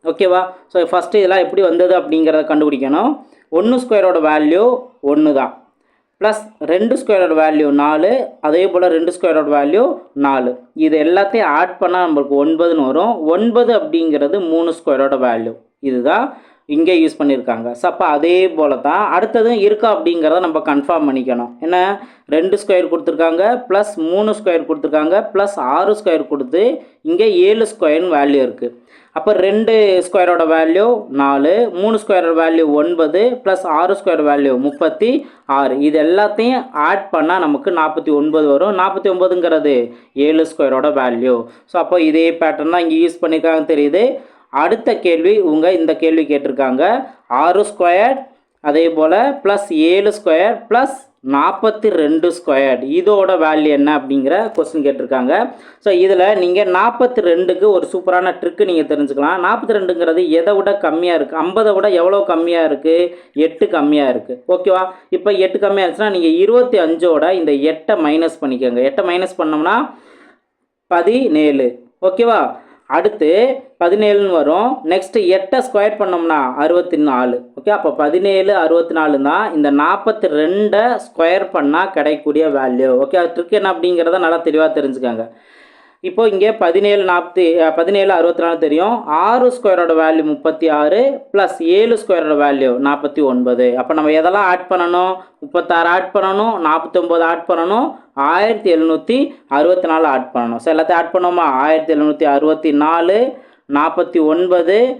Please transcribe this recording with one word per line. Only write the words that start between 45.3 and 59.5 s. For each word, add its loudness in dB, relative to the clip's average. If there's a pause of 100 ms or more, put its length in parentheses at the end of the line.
இவங்க 2
இந்த 0
கேள்வி 0
கேட்டிருக்காங்க. -2 (540)
ஆறு 2
ஸ்கொயர், 0 (460)
அதே 2
போல் 0 (260)
ப்ளஸ் -2 (180)
ஏழு 2
ஸ்கொயர் 0 (120)
ப்ளஸ் 0 (380)
நாற்பத்தி 0
ரெண்டு 0
ஸ்கொயர், 0 (180)
இதோட 2
வேல்யூ 2
என்ன 2
அப்படிங்கிற -2 (160)
கொஸ்டின் -4
கேட்டிருக்காங்க. -2 (480)
So, -2 (140)
இதுல 2 (160)
நீங்க 0 (120)
நாற்பத்தி 0
ரெண்டுக்கு 0
ஒரு 2
சூப்பரான -2
ட்ரிக்கு -2
நீங்க 0
தெரிஞ்சுக்கலாம். -2
நாற்பத்தி -2